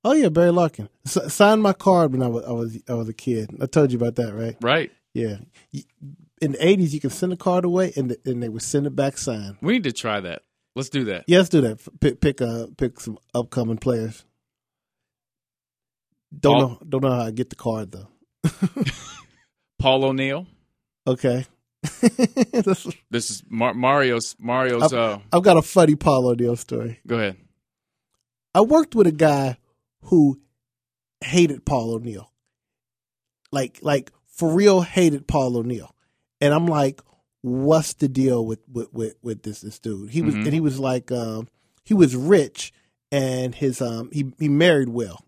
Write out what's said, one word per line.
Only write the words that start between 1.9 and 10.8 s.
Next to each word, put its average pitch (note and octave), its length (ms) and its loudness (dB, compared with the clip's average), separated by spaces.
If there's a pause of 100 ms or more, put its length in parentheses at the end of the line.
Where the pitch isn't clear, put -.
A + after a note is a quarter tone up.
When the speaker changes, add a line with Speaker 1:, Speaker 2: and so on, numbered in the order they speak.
Speaker 1:
when B2+ 100 0
I B2 40 0
wa-, A#2 200 -4
I A#2+ 60 -6
was, A#2 340 -8
I B2+ 60 -6
was A2+ 160 -6
a A2 40 -12
kid. A2 360 -6 (120)
I C3+ 40 -4
told C#3 260 2
you B2 60 -2
about A#2 180 -2
that, A2+ 180 -4
right? A2+ 280 -8
Speaker 2:
Right. C#3 300 0 (220)
Speaker 1:
Yeah. G#2+ 260 -6 (340)
Y-, C#3+ 100 -10 (580)
in C#3+ 120 -2
the C3+ 120 -4
eighties, F3+ 280 4
you D3+ 80 -6
can B2+ 80 -4
send F#3 240 -4
a E3+ 40 -8
card F3+ 280 0
away, F3+ 320 0
and C3 120 -4
th-, A#2+ 160 -8
and B2 160 -4
they A#2+ 60 -6
would A2 140 -10
send C#3+ 260 -2
it C3 80 -8
back C#3 220 -2
signed. G#2 440 -8
Speaker 2:
We F#3 120 0
need A#3+ 100 0
to C3 80 -4
try G#2+ 300 -4
that. F2 220 -12 (300)
Let's C3 160 -8